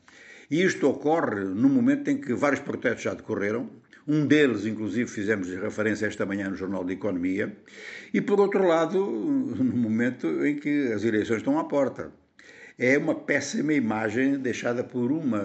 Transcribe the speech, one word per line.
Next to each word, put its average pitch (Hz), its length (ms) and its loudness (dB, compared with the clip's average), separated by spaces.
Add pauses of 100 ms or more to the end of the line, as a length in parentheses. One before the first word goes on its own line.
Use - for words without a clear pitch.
(520)
E 156 100 2
isto 185 260 2
ocorre 123 560 0
no 98 260 2
momento 139 420 4
em 135 60 0
que - 180 -4
vários 135 260 0
protestos 110 400 -4
já 101 140 -4
decorreram. 107 520 -4 (400)
Um 151 180 2
deles, 131 400 4
inclusive, 107 420 -4
fizemos 101 420 -2
referência 104 580 -2
esta 104 180 -4
manhã 98 240 -4
no 95 60 -6
Jornal 92 280 -6
de 90 100 -4
Economia. 92 640 -4 (560)
E, 208 80 2
por 196 200 2
outro 196 280 4
lado, 165 300 2
no 135 800 0
momento 127 680 0
em 147 120 0
que 143 360 0
as 104 120 -2
eleições 107 340 2
estão 139 220 0
à 165 60 -2
porta. 123 460 -2 (680)
É 127 180 4
uma 160 160 0
péssima 143 580 -2
imagem 120 680 0
deixada 123 440 -2
por 123 280 -2
uma 143 340 0